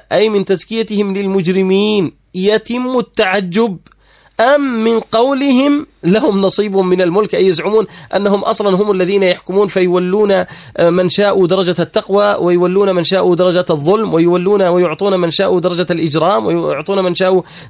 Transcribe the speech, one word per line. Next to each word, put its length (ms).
أي 160
من 160
تزكيتهم 720
للمجرمين، 1040
يتم 640
التعجب، 800
أم 440
من 160
قولهم 880
لهم 380
نصيب 340
من 260
الملك، 320
أي 120
يزعمون 400
أنهم 240
أصلًا 360
هم 140
الذين 320
يحكمون 440
فيولون، 680
آه، 140
من 200
شاءوا 360
درجة 320
التقوى، 600
ويولون 540
من 100
شاءوا 320
درجة 340
الظلم، 440
ويولون 480
ويعطون 580
من 100
شاءوا 300
درجة 300
الإجرام، 560
ويعطون 580
من 100
شاءوا 280